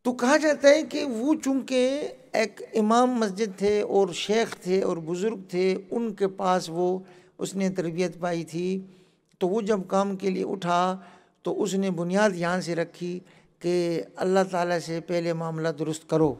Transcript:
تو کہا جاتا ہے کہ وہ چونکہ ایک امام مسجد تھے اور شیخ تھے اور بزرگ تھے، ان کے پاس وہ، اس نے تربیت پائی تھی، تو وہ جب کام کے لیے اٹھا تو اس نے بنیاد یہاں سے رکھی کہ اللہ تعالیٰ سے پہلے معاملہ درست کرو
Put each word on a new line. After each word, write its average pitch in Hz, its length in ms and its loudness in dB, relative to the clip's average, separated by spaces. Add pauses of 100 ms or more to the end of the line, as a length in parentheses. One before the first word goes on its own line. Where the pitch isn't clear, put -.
تو 247 120 0
کہا 247 240 2
جاتا 294 320 4
ہے 302 140 6
کہ 294 220 -4
وہ 262 380 0
چونکہ 262 640 0 (260)
ایک 214 280 -2 (120)
امام 226 380 4
مسجد 208 480 -2
تھے 208 220 2
اور 196 260 2
شیخ 202 540 -2
تھے 190 200 0
اور 185 160 -2
بزرگ 180 400 -4 (120)
تھے، 185 280 2 (140)
ان 233 220 -2
کے 196 140 -2
پاس 185 460 0
وہ، 180 260 0 (380)
اس 190 180 -8
نے 190 140 0
تربیت 170 500 -4
پائی 170 240 -2
تھی، 180 420 -4 (540)
تو 180 100 0
وہ 220 120 0
جب 208 260 0
کام 196 280 0
کے 190 140 -2
لیے 185 160 -2
اٹھا 180 520 0 (440)
تو - 220 -2
اس 180 100 -2
نے 190 180 0
بنیاد 180 420 2
یہاں 175 280 -2
سے 165 140 -4
رکھی 175 440 -6 (400)
کہ 170 440 0 (120)
اللہ 190 240 2 (120)
تعالیٰ 175 280 0
سے 165 200 -6
پہلے 170 340 -2
معاملہ 165 360 -2
درست 156 400 -6
کرو 156 300 4